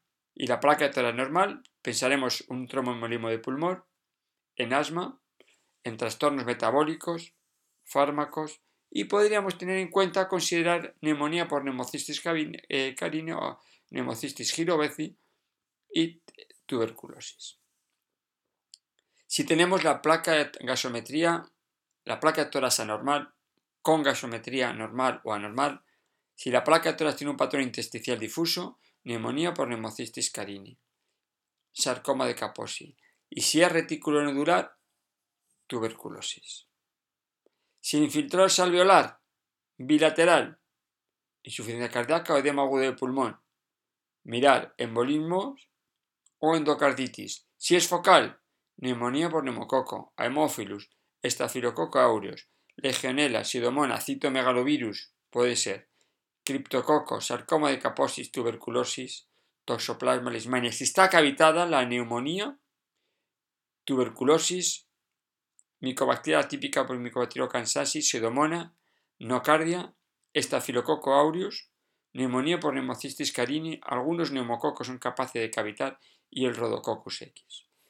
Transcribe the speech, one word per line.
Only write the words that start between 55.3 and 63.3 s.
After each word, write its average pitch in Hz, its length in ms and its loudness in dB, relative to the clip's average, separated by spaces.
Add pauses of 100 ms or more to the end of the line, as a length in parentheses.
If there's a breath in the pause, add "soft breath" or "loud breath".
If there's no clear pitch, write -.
ser, - 340 -4 (540)
criptococo, 135 800 0
sarcoma 147 480 0
de 131 100 0
Kaposi, 131 500 -2
tuberculosis, - 960 -4 (360)
toxoplasma 123 640 -2
leishmaniae. 120 440 -2
Si - 100 -6
está 185 260 6
cavitada, 160 560 6
la 147 200 2
neumonía, 123 720 -4 (1300)